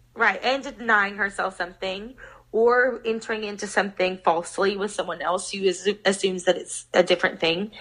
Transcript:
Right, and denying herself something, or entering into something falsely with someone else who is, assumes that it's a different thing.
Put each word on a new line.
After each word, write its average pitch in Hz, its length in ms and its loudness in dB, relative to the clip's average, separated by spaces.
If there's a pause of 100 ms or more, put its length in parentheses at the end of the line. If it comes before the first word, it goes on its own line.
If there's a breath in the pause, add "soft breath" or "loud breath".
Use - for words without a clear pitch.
(140)
Right, 214 280 2
and 262 220 0
denying 214 520 0
herself 190 400 -4
something, 190 580 -8 (380 loud breath)
or 240 540 4
entering 226 380 -4
into 202 220 -8
something 190 520 0
falsely 190 580 0
with 202 160 -4
someone 170 300 -6
else 185 280 -2
who 196 120 -6
is, 190 260 0 (160)
assumes 185 400 0
that 180 120 4
it's - 360 -10
a 185 100 6
different 175 380 2
thing. 170 300 0 (100)